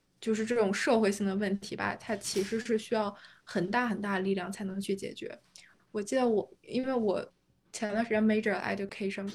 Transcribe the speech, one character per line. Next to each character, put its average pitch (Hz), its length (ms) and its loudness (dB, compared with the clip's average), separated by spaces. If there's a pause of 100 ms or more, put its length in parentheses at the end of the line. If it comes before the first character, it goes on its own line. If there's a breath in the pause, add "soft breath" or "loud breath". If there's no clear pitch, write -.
(200)
就 220 140 0
是 220 100 0
这 240 120 0
种 202 180 4
社 226 260 4
会 202 100 4
性 208 140 0
的 196 120 0
问 202 240 0
题 - 160 -10
吧， - 240 -2
它 220 160 -4
其 - 260 -2
实 220 160 -2
是 220 180 0
需 220 200 -2
要 202 200 -2 (280 soft breath)
很 185 260 -2
大 240 160 2
很 208 140 -2
大 202 140 -2
的 185 60 0
力 190 140 2
量 190 160 -4
才 196 140 -8
能 190 160 -6
去 202 160 -2
解 - 160 -6
决。 - 240 -12 (560 soft breath)
我 208 100 -4
记 240 140 -2
得 254 120 4
我， 214 200 2 (140)
因 254 240 -2
为 269 60 0
我 226 400 0 (400)
前 208 180 -4
段 220 140 2
时 226 60 -4
间 214 140 4
major 214 360 4
education， 196 760 -4